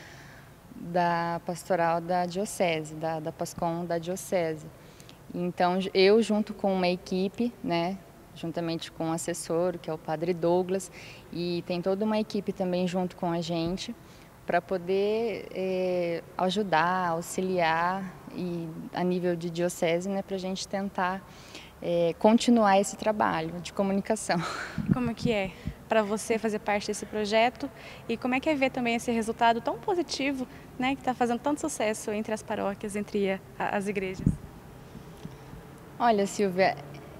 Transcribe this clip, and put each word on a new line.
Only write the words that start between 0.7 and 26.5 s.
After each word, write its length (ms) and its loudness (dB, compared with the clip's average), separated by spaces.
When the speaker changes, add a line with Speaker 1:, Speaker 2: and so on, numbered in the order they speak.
Speaker 1:
da 680 0
pastoral 560 2
da 260 0
diocese, 680 0
da, 240 -2
da 140 -6
pascom 520 -4
da 140 0
diocese. 680 -2
Então, 460 2
j-, 120 -2
eu 300 8
junto 320 2
com 180 0
uma 140 2
equipe, 680 0
né, 360 0
juntamente 560 -4
com 180 -2
o 20 0
assessor, 680 0
que 120 -8
é 20 -2
o 60 -4
padre 340 -2
Douglas, 600 2
e 340 -2
tem 160 -2
toda 220 0
uma 160 2
equipe 320 -4
também 340 0
junto 300 -2
com 160 -2
a 80 0
gente, 520 -2
pra 160 2
poder, 880 0
é, 720 0
ajudar, 720 2
auxiliar, 1080 0
e 360 -4
a 80 -2
nível 320 2
de 160 -4
diocese, 580 0
né, 140 -2
pra 160 -6
gente 300 -6
tentar, 520 -2
é, 380 2
continuar 580 8
esse 180 0
trabalho 640 0
de 120 -10
comunicação. 680 0
<laughs> 260 -6
Speaker 2:
E 40 8
como 200 0
que 200 0
é 180 0
pra 140 6
você 360 0
fazer 220 0